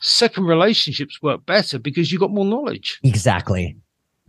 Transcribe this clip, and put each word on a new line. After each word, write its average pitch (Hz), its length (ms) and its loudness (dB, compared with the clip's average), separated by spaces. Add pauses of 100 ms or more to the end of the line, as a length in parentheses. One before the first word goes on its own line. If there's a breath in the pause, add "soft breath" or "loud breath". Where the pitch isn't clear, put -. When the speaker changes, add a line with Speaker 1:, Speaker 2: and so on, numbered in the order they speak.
Speaker 1:
second - 420 2
relationships 165 760 0
work 143 240 -2
better 175 340 0
because 151 320 -2
you 180 80 0
got 190 120 0
more 202 120 -2
knowledge. 208 580 -4
Speaker 2:
Exactly. 92 760 0 (520)